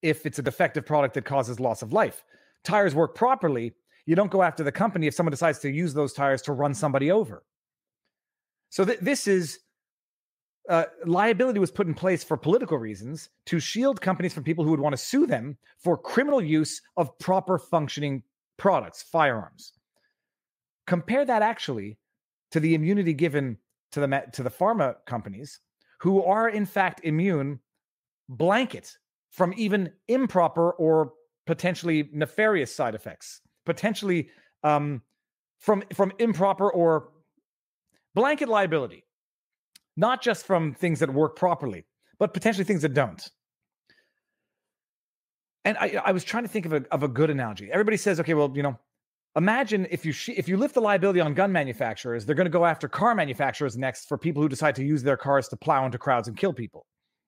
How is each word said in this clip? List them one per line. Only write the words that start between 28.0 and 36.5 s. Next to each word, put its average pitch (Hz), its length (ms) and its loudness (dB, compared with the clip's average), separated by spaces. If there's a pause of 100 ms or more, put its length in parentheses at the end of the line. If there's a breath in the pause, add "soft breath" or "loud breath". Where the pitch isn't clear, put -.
blanket 170 720 -2 (320)
from 180 260 0
even 208 340 -2 (180)
improper 180 640 2
or 160 420 2 (320)
potentially 165 680 -2
nefarious 156 600 0
side 120 200 -2
effects, - 460 -16 (240)
potentially, 185 640 -2 (340 soft breath)
um, 147 380 0 (580)
from, 208 240 0 (120)
from 196 240 0
improper 196 520 2